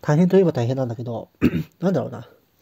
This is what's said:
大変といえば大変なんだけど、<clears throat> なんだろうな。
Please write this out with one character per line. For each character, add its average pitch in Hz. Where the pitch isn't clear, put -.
大 151
変 180
と 185
い 196
え -
ば 165
大 117
変 131
な 131
ん 117
だ 113
け 120
ど、 117
<clears throat> -
な 180
ん -
だ 131
ろ 117
う -
な。 117